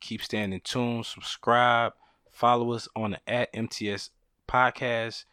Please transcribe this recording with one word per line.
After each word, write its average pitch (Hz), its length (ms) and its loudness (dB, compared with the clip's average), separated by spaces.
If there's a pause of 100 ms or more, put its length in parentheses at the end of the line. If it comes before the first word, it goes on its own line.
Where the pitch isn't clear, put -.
Keep - 220 -10
staying 104 300 -4
in 92 80 -6
tune. 120 440 -4
Subscribe. 117 880 2 (380)
Follow 120 420 2
us 117 240 -6
on 110 160 -2
the - 180 -8
at 120 240 0
M 113 140 -4
T 104 220 -4
S 101 200 -6 (380)
Podcast 120 840 0